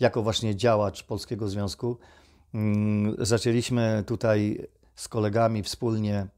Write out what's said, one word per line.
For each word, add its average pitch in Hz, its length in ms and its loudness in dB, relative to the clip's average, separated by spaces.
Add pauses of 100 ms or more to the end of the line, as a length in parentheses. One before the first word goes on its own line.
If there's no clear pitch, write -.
jako 120 220 4
właśnie 107 340 0
działacz 104 460 2
Polskiego 107 460 -6
Związku. 104 500 -4 (560)
Mm, 107 640 2
zaczęliśmy 117 880 0
tutaj 107 600 0 (280)
z - 140 -14
kolegami 110 540 0
wspólnie 104 640 -2 (120)